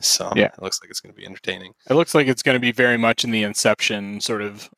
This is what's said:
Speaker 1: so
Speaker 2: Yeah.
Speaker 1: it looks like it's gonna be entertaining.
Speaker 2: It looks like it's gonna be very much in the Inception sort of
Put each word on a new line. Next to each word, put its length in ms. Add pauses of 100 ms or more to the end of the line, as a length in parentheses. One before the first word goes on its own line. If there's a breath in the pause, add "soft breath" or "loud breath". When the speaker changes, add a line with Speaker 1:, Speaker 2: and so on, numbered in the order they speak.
Speaker 1:
so 340
Speaker 2:
Yeah. 120
Speaker 1:
it 160
looks 180
like 80
it's 120
gonna 120
be 140
entertaining. 480 (160)
Speaker 2:
It 20
looks 220
like 120
it's 160
gonna 160
be 140
very 240
much 260
in 100
the 100
Inception 800
sort 180
of 380